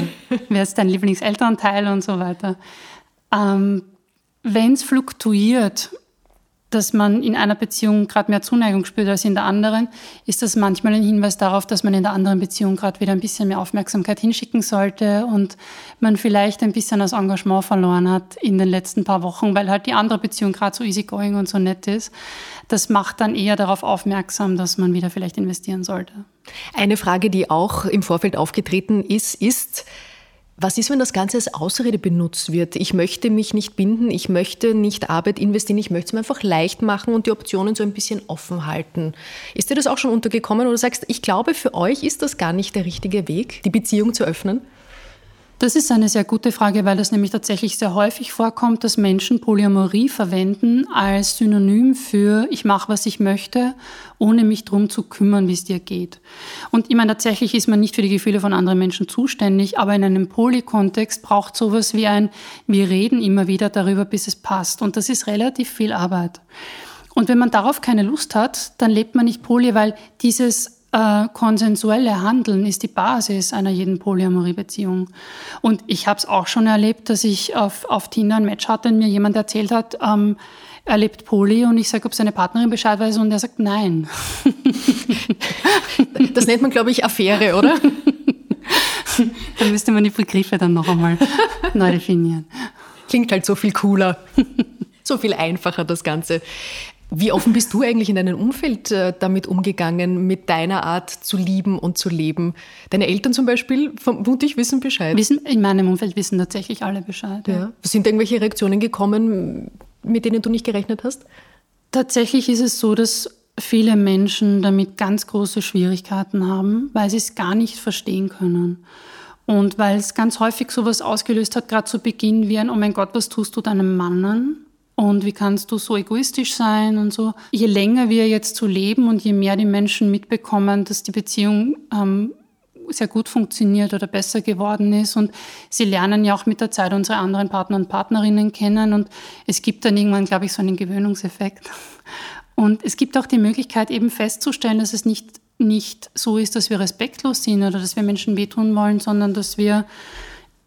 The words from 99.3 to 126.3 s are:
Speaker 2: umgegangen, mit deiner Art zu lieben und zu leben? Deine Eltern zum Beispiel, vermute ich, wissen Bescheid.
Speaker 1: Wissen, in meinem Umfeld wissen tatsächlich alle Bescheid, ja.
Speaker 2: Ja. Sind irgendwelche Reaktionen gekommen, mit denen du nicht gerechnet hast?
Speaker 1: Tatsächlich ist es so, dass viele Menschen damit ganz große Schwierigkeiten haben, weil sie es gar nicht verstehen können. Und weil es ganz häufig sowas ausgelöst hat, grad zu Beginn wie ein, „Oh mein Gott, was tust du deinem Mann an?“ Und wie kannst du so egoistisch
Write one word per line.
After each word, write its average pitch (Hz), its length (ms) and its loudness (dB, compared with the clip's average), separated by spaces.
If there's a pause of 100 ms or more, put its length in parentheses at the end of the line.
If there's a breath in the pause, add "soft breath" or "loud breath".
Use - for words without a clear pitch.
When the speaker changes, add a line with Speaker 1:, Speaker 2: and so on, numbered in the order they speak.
Speaker 2:
umgegangen, 180 800 0
mit 185 220 -2
deiner 175 360 0
Art 175 240 -4
zu - 260 -8
lieben 190 420 0
und 175 200 -4
zu - 100 -4
leben? 165 460 -2 (360 loud breath)
Deine 196 180 0
Eltern 208 260 0
zum 262 120 2
Beispiel, 254 460 0 (100)
vermute 247 440 0
ich, 294 100 -2
wissen 240 240 0
Bescheid. 190 380 0
Speaker 1:
Wissen, 247 280 2
in 247 140 2
meinem 190 300 4
Umfeld 185 260 0
wissen 196 220 -2
tatsächlich 190 460 -4
alle 196 180 -6
Bescheid, 202 480 -10
ja. 190 40 0
Speaker 2:
Ja. 185 180 -4 (100)
Sind 208 260 0
irgendwelche 214 320 2
Reaktionen 208 400 0
gekommen, 208 920 -2 (320)
mit 226 200 -2
denen 226 180 0
du 226 80 -4
nicht 226 160 -2
gerechnet 208 380 -4
hast? 269 220 -8 (640 soft breath)
Speaker 1:
Tatsächlich 254 560 0
ist 233 140 2
es 240 180 0
so, 214 160 2
dass 220 340 0 (300)
viele 220 380 2
Menschen 202 640 2
damit 196 340 2
ganz 202 320 -2
große 202 340 -2
Schwierigkeiten 190 840 -2
haben, 202 460 -2
weil 208 160 2
sie 208 80 0
es - 180 -6
gar 185 200 -2
nicht 226 200 0
verstehen 190 540 -4
können. 175 560 -2 (600 loud breath)
Und 202 320 2
weil 202 200 2
es 202 160 -4
ganz 226 260 -2
häufig 226 320 -2
sowas 226 300 0
ausgelöst 214 560 -2
hat, 233 100 -6
grad 214 220 -2
zu 220 100 -4
Beginn 220 480 0
wie 214 100 0
ein, 220 120 0
„Oh 240 60 -4
mein 208 180 2
Gott, 196 180 -2
was 220 160 -2
tust - 300 -6
du - 20 -4
deinem 190 380 0
Mann 180 260 0
an?“ 240 340 0 (380)
Und 202 300 2
wie 202 60 -2
kannst 202 400 -2
du 220 80 -2
so 214 180 -4
egoistisch 233 560 -4